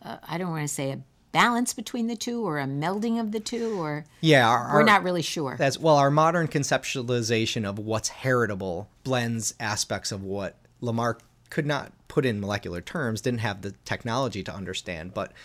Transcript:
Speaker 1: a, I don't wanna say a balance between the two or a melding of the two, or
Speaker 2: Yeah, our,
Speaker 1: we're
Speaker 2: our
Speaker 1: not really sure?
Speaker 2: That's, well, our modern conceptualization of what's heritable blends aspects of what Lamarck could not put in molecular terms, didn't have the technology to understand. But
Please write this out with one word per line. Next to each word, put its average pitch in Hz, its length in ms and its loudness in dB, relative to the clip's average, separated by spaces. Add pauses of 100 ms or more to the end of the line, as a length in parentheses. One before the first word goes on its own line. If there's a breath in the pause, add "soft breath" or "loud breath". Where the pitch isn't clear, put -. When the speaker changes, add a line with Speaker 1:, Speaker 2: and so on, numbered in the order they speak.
Speaker 1:
a, - 260 -14
I 156 80 -6
don't 180 140 -4
wanna 156 180 -4
say 139 220 -4
a 135 100 -8 (320)
balance 233 420 2
between 233 320 -6
the 233 100 -4
two 233 300 -4
or 151 120 -2
a 139 60 0
melding 190 560 -2
of 214 120 -4
the 220 80 -4
two, 220 400 -4
or 151 240 -4 (160)
Speaker 2:
Yeah, 139 280 8
our, 123 240 2
Speaker 1:
we're 151 80 8
Speaker 2:
our - 40 8
Speaker 1:
not 202 180 8
really 175 200 0
sure? 143 360 -4
Speaker 2:
That's, 131 200 2
well, 156 180 6
our 139 140 6
modern 160 380 4
conceptualization 120 1200 0
of 101 100 -4
what's 107 300 -2
heritable 101 800 -2 (160)
blends 117 560 -2
aspects 107 520 -4
of 98 100 -8
what 98 340 -6 (240)
Lamarck 117 420 -2 (280)
could 151 160 -2
not 147 260 -4 (160)
put 139 180 0
in 107 140 0
molecular 98 400 -4
terms, 120 400 -4
didn't 120 200 -2
have 101 220 -4
the 98 100 -8 (120)
technology 117 580 -4
to - 120 -10
understand. 92 600 -10
But 98 180 -6 (120)